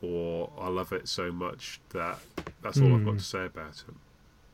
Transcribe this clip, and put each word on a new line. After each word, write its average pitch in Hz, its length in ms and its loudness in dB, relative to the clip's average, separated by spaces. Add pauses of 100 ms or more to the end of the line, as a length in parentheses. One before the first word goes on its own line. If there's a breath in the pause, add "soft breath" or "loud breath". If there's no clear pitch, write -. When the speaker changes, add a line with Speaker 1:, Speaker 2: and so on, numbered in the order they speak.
Speaker 1:
or 85 560 -2
I 92 100 -4
love 92 220 0
it 92 160 -4
so - 240 -2
much - 500 -6 (100)
that 87 280 -2 (440)
that's 113 180 2
all 131 160 10
I've 107 80 6
got 104 80 2
Speaker 2:
Hmm. 104 60 2
Speaker 1:
to 95 40 -4
say 95 220 -4
about 78 420 -10
it. - 80 -16 (600)